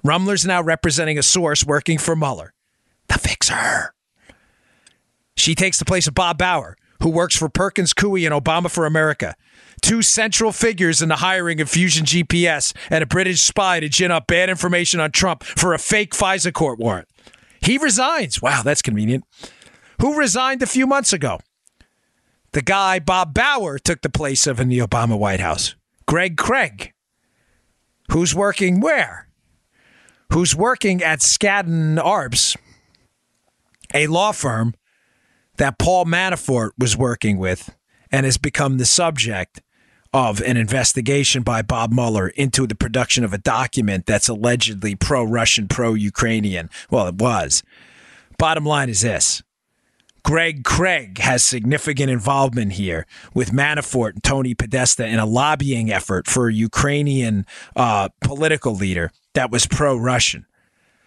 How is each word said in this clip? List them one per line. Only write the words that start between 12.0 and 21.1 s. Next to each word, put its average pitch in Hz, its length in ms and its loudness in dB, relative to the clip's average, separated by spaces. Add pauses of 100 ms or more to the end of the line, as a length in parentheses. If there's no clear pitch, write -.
G 165 180 2
P 175 220 2
S 151 260 0 (160)
and 160 140 2
a 147 40 -2
British 180 360 0
spy 185 380 2
to 151 80 -4
gin 180 240 0
up 165 160 0
bad 175 200 2
information 175 520 0
on 156 100 0
Trump - 320 -2
for - 320 -2
a - 40 -2
fake 208 360 -2
fisa 185 380 0
court 131 260 -2
warrant. 107 300 -2 (520)
He 233 180 2
resigns. 269 640 0
Wow, 127 220 0
that's 143 200 0
convenient. 110 420 -2 (760)
Who 294 160 2
resigned 254 460 0
a 254 40 0
few 262 200 2
months 277 260 2